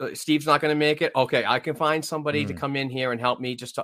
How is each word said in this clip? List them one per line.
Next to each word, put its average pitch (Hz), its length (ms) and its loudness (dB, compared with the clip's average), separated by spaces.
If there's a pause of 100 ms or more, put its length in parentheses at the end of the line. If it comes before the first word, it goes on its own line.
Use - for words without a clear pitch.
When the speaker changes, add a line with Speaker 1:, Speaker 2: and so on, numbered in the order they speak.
Speaker 1:
uh, 123 140 -4
Steve's 151 320 0
not 147 140 6
gonna 151 140 2
make 151 280 2
it. 156 120 0
Okay, 127 300 2
I 123 160 2
can 151 160 -4
find 156 280 0
somebody 147 420 -2
to 139 60 -6
Speaker 2:
Mm. 135 60 -8
Speaker 1:
come 139 160 -4
in 135 160 -2
here 127 220 -2
and 117 80 -4
help 123 200 0
me 127 140 -4
just 120 220 -10
t-, - 80 -4